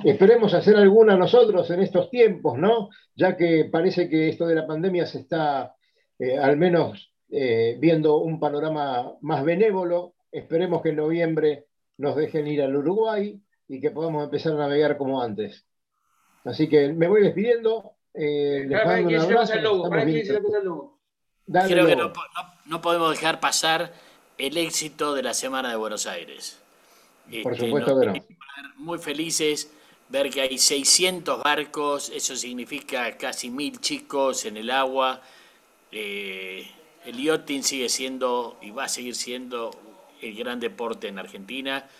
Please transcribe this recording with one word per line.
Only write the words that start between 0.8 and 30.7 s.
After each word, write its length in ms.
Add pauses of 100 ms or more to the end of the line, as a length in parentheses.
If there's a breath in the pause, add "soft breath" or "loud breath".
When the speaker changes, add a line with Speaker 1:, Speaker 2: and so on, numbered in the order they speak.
Speaker 1:
nosotros 540
en 100
estos 300
tiempos, 480
¿no? 320 (240 soft breath)
Ya 220
que 360
parece 380
que 180
esto 180
de 100
la 100
pandemia 400
se 140
está, 540 (440)
eh, 180
al 220
menos, 560 (160)
eh, 500
viendo 380
un 200
panorama 840
más 200
benévolo. 720 (180)
Esperemos 520
que 80
en 60
noviembre 680 (320)
nos 200
dejen 300
ir 160
al 140
Uruguay 640 (280)
y 120
que 120
podamos 320
empezar 300
a 20
navegar 400
como 260
antes. 420 (800)
Así 240
que 240
me 140
voy 160
despidiendo. 680 (220)
Eh, 520
les 60
Speaker 2:
Pará, 120
pará, 120
Speaker 1:
mando 60
un 60
Speaker 2:
que 60
decirle 220
Speaker 1:
abrazo, 160
Speaker 2:
al 100
Lobo, 200
Speaker 1:
nos 80
Speaker 2:
pará, 120
Speaker 1:
estamos 100
Speaker 2:
que 60
decirle 220
Speaker 1:
viendo. 180
Speaker 2:
al 60
Lobo. 360 (460)
Speaker 1:
Dale, 260
Speaker 3:
Creo 140
que 80
Speaker 1:
Lobo. 140
Speaker 3:
no 40
po-, 80 (140)
no, 180 (140)
no 160
podemos 280
dejar 280
pasar 540 (460 soft breath)
el 180
éxito 580
de 80
la 120
Semana 360
de 60
Buenos 320
Aires. 520 (840 soft breath)
Speaker 1:
Por 80
Speaker 3:
Este, 140
Speaker 1:
supuesto 260
Speaker 3:
nos 80
Speaker 1:
que 60
no. 60
Speaker 3:
tenemos 160
que 60
poner 440
muy 200
felices, 720 (360 soft breath)
ver 220
que 100
hay 180
seiscientos 840